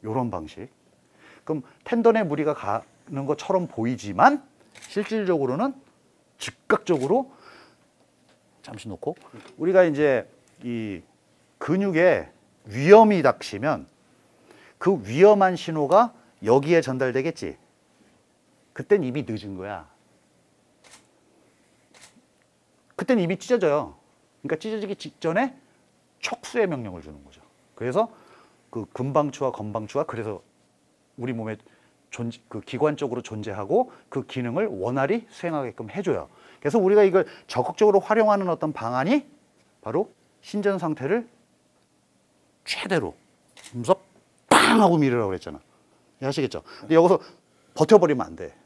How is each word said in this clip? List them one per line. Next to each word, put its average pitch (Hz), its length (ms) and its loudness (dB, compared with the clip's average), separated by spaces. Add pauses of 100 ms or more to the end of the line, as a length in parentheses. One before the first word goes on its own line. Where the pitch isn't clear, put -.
요런 117 260 -4
방식. 92 400 -12 (760)
그럼 156 180 -6 (200)
텐던에 226 400 2
무리가 151 300 -2
가는 135 720 -8
것처럼 170 420 -2
보이지만 127 760 0 (460)
실질적으로는 196 840 -2 (640)
즉각적으로, 180 960 -2 (1300)
잠시 - 260 -16
놓고, 110 280 -10 (420)
우리가 185 280 4
이제 143 420 0 (360)
이 110 380 -8 (560)
근육에 170 760 0 (340)
위험이 180 560 6
닥치면 135 680 -2 (920)
그 175 280 0
위험한 185 500 6
신호가 165 580 2 (300)
여기에 139 380 4
전달되겠지. 127 760 -4 (1120)
그땐 185 320 0
이미 127 240 -6
늦은 101 300 -10
거야. 92 300 -12 (3000)
그땐 233 240 0
이미 175 180 -2
찢어져요. 160 580 0 (460)
그러니까 156 180 -6
찢어지기 214 360 -8
직전에 214 640 -4 (640)
척수의 - 460 -4
명령을 110 340 -8
주는 73 220 -20
거죠. - 180 -20 (340)
그래서 147 360 -2 (580)
그 110 240 -10
금방추와 139 580 -2
건방추가 110 540 -6
그래서 107 360 -8 (760)
우리 127 160 -6
몸에 110 240 -8 (520)
존재-, 117 380 -10
그 107 140 -12
기관적으로 131 600 -4
존재하고 107 680 -4 (180)
그 135 160 -8
기능을 131 420 -6
원활히 139 600 -4
수행하게끔 135 600 -8
해줘요. 135 400 -4 (300)
그래서 147 200 0
우리가 202 240 6
이걸 190 220 4 (220)
적극적으로 196 520 2
활용하는 208 500 2
어떤 156 240 -4
방안이 131 520 -2 (560)
바로 135 300 -4 (300)
신전 202 380 -4
상태를 165 480 -4 (1400)
최대로 151 500 -4 (560)
하면서 120 240 0 (540)
빵 - 320 6
하고 175 160 6
밀으라고 120 320 2
그랬잖아. 85 300 -8 (640)
아시겠죠? 135 400 -4 (200)
근데 160 140 2
여기서 170 240 6 (540)
버텨버리면 156 520 6
안 82 100 -16
돼. 82 200 -14 (100)